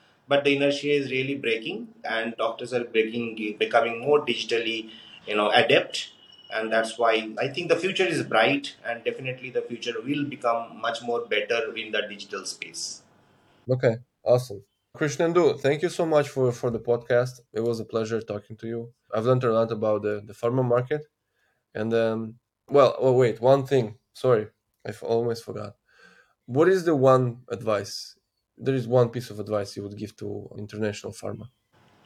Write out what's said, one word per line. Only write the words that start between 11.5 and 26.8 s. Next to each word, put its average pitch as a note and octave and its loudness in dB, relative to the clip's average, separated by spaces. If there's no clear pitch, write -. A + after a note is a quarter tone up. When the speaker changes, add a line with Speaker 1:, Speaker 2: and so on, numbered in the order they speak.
Speaker 1:
in A2 -10
the G#2 -2
digital G2+ -12
space. - -12
Speaker 2:
Okay, B2+ 0
awesome. A2+ 2
Krishnendu, E3 2
thank D3+ 2
you F3+ 0
so E3 -2
much D3 4
for, B2+ 0
for A#2+ -4
the A2+ -4
podcast. A#2+ 0
It G#2+ -4
was A2+ 0
a G#2+ -6
pleasure A2+ -2
talking G#2 -10
to A2+ -10
you. A#2 -8
I've A2+ 0
learned B2+ 4
a A#2+ 2
lot A2+ 2
about G#2+ 0
the, G#2 -2
the G2+ -18
pharma B2 0
market. B2+ 0
And, A2 -2
um, A2+ 0
well, C#3 6
oh, C3 4
wait, B2 4
one C3+ 4
thing. B2 0
Sorry, A2 2
I've G#2 -12
almost A#2 -2
forgot. G#2+ -12
What C#3+ 4
is F#3 2